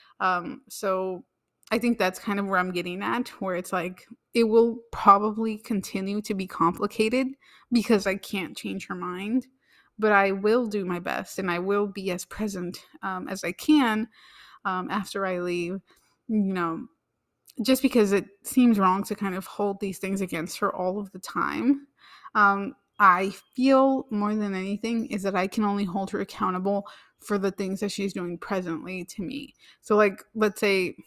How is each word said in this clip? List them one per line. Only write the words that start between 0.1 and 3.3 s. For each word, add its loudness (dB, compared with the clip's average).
Um, -2
so -4
I 0
think 0
that's 0
kind -4
of -2
where 2
I'm 0
getting -4
at, -4